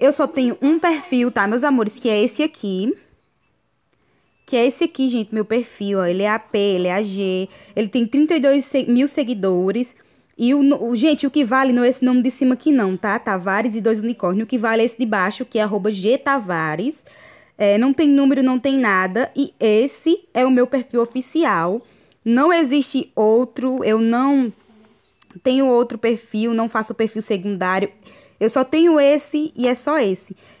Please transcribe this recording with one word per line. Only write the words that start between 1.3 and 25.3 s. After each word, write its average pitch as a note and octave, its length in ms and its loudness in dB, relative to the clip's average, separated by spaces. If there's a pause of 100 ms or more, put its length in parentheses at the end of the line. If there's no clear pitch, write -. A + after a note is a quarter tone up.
tá, G#3 160 0
meus A#3 180 0
amores, A#3+ 340 0
que A#3+ 100 -2
é G#3+ 140 2
esse B3 200 0
aqui. G#3+ 540 -4 (1500)
Que C4 100 -2
é A#3 80 2
esse C#4 200 0
aqui, C4+ 220 -2
gente, A3+ 280 -2
meu G#3+ 100 -2
perfil, G#3 540 -4
ó. F3+ 80 0
Ele F3+ 160 0
é G#3 80 0
A G#3+ 80 0
P, - 200 -6
ele F#3+ 300 0
é F3+ 60 -2
A G#3 80 -2
G. F#3+ 440 -4 (300)
Ele G#3+ 120 -2
tem A#3 180 0
trinta D#4 300 0
e C#4+ 40 0
dois C#4 320 2 (160)
mil B3 180 2
seguidores. G3+ 880 -2 (420)
E A#3+ 160 0
o C#4+ 120 2
no-, C#4 180 2
o, A#3 140 -2
gente, C#4+ 320 2
o - 20 -6
que D4 140 0
vale C4 280 2
não B3 120 2
é B3 40 4
esse B3 160 -2
nome B3+ 160 2
de A#3+ 80 0
cima B3+ 260 0
aqui D4+ 180 0
não, G3 240 0
tá? G#3+ 240 -4
Tavares G3+ 560 -2
e A#3 40 -6
dois A3 200 0
unicórnios. G#3+ 420 -2
O A3 60 -6
que B3+ 100 -2
vale A3+ 240 0
é - 20 2
esse A#3+ 140 -4
de B3 80 -2
baixo, G#3 380 -2
que A3+ 160 -4
é - 20 2
arroba G#3 300 -2
G G#3 260 0
Tavares. F#3 880 -4 (500)
É, G#3 220 2
não C4 140 2
tem D4+ 160 2
número, C#4 340 4
não B3+ 160 2
tem C4+ 180 0
nada. G3 600 0
E - 240 -4
esse A3+ 760 0
é B3+ 100 2
o C4 60 2
meu B3 160 4
perfil B3 340 -2
oficial. A#3 800 -2 (440)
Não C4 280 4
existe C#4+ 640 0
outro, A#3+ 680 0
eu A3 160 2
não B3 520 2 (880)